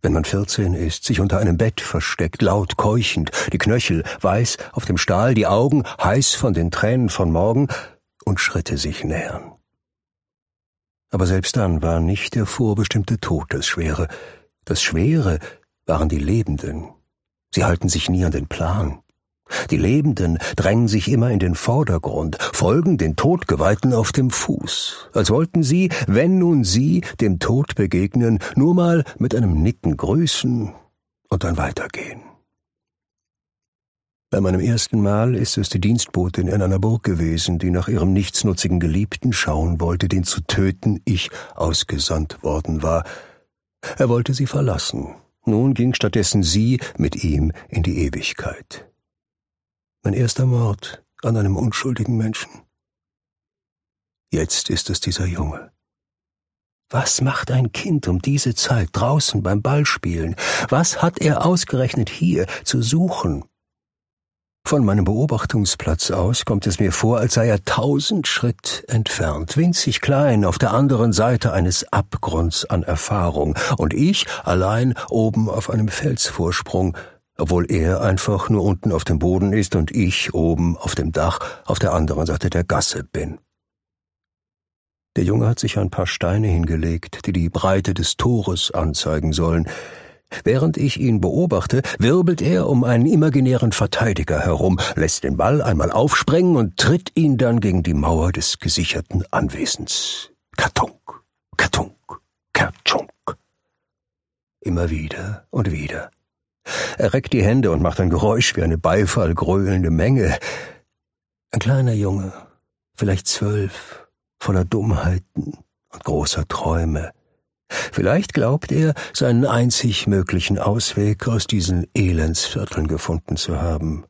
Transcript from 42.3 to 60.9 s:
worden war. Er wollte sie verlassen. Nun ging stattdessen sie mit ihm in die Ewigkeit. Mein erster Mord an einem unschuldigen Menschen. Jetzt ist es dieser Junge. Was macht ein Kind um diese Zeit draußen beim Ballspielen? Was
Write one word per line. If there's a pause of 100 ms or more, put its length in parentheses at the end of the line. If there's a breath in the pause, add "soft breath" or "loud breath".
worden
war. (960 loud breath)
Er
wollte
sie
verlassen. (300)
Nun
ging
stattdessen
sie (160 loud breath)
mit
ihm (160 loud breath)
in
die
Ewigkeit. (1120)
Mein
erster
Mord (200)
an
einem
unschuldigen
Menschen. (1800)
Jetzt
ist
es
dieser
Junge. (1160)
Was
macht
ein
Kind
um
diese
Zeit
draußen
beim
Ballspielen? (320 loud breath)
Was